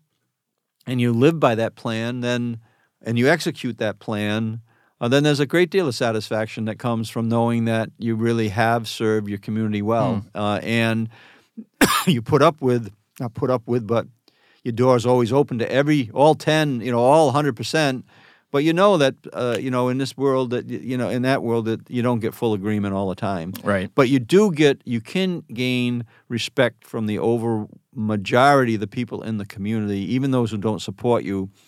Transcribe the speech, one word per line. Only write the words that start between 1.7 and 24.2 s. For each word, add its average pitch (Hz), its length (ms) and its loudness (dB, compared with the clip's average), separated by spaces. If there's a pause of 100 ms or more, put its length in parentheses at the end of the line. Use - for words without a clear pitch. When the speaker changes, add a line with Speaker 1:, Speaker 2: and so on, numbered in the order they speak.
Speaker 1:
plan, 117 440 -6
then, 120 400 -2 (420)
and 117 160 -2
you 123 120 4
execute 147 480 -2
that 107 220 -4
plan, 110 600 -4 (400)
uh, 120 80 -2
then 139 160 4
there's 147 160 2
a 143 60 2
great 170 240 2
deal 185 180 0
of 117 80 -4
satisfaction 110 720 -4
that 110 140 -6
comes 113 300 -4
from 113 200 -4
knowing 117 340 0
that 113 340 -2
you 113 180 -4
really 113 340 0
have 113 400 0
served 107 400 -2
your 98 100 -8
community 107 420 -4
well. 110 340 0
Speaker 2:
Hmm. - 220 -8
Speaker 1:
Uh, 104 260 -2
and 113 440 0 (420)
<coughs> - 580 -2
you 120 140 2
put 139 200 2
up 160 200 4
with, 120 300 0 (300)
not 117 120 -8
put 135 160 -4
up 127 180 -2
with, 117 200 -2
but 113 180 0 (600)
your 120 80 -4
door 127 240 4
is 110 80 -2
always 123 260 2
open 135 280 0
to 113 120 -2
every, 143 420 2
all 147 220 6
ten, 151 460 0
you 123 100 -4
know, 120 80 0
all 143 320 6
hundred 143 240 0
percent. 131 500 -2 (460)
But 143 120 0
you 160 80 2
know 190 260 4
that, 135 180 2 (180)
uh, 117 260 -2
you 131 100 -6
know, 127 200 0
in 127 80 -2
this 135 180 -6
world 131 360 0
that, 120 160 -4
y-, 120 140 -8
you 127 160 -6
know, 117 120 -2
in 123 140 -2
that 131 200 0
world 117 220 -2
that 110 240 -2
you 120 120 -4
don't 120 180 0
get 110 140 -4
full 117 200 -2
agreement 101 400 -2
all 98 160 -2
the 90 60 -6
time. 95 380 -6 (120)
Speaker 2:
Right. 101 280 -2
Speaker 1:
But 135 140 4
you 135 120 4
do 185 300 4